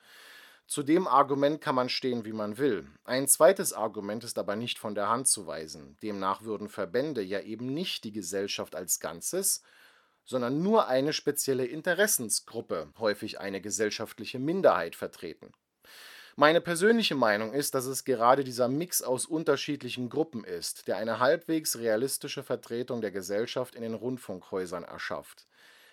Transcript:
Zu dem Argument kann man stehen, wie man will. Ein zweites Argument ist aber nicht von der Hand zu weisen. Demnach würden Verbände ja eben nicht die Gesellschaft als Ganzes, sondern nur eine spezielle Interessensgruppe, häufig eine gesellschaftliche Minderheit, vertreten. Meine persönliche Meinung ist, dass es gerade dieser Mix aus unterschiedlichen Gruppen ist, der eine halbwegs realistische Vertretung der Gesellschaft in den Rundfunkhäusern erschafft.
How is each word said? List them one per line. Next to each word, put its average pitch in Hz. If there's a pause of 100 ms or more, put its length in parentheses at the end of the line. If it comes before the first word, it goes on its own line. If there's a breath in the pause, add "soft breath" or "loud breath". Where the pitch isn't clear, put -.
(680 loud breath)
Zu -
dem 165
Argument 139
kann 147
man 127
stehen, 120
wie 110
man 104
will. 113 (160)
Ein 131
zweites 180
Argument 107
ist 117
aber 101
nicht 117
von 107
der 101
Hand 127
zu 98
weisen. 78
Demnach 98
würden 104
Verbände 120
ja 95
eben 113
nicht 175
die 107
Gesellschaft 98
als -
Ganzes, - (600 soft breath)
sondern 127
nur 202
eine 135
spezielle 135
Interessensgruppe, 123 (100)
häufig 107
eine 98
gesellschaftliche 104
Minderheit, 131
vertreten. - (840 loud breath)
Meine 156
persönliche 175
Meinung 110
ist, 143
dass 127
es 131
gerade 127
dieser 123
Mix 147
aus 123
unterschiedlichen 135
Gruppen 135
ist, 85
der 110
eine 110
halbwegs 156
realistische 120
Vertretung 120
der 107
Gesellschaft 101
in 117
den 113
Rundfunkhäusern 95
erschafft. - (460 loud breath)